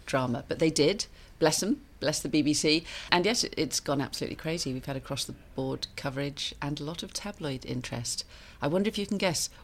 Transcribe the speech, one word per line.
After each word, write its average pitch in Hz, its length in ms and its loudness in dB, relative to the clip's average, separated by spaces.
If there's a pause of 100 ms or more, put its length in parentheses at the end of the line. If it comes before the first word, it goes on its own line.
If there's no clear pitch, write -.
drama. 127 420 0
But 156 120 -2
they 160 100 6
did. 156 380 4 (320)
Bless 156 200 6
them. 214 220 0 (180)
Bless 147 220 0
the 147 80 -4
B 156 120 6
B 143 120 4
C. 160 320 4 (260)
And 175 140 6
yes, 226 180 2
it, - 140 -4
it's - 220 0
gone 139 220 0
absolutely - 340 -4
crazy. - 380 -4
We've 131 120 -6
had 135 120 -4
across-the-board - 1000 -6
coverage 139 640 -4
and 143 180 -4
a 143 40 -6
lot 165 180 -6
of - 120 -10
tabloid 151 520 -6
interest. 123 600 -6 (360)
I 139 60 2
wonder 190 220 2
if 214 80 -4
you 202 80 -2
can 202 120 -2
guess 185 320 0 (140)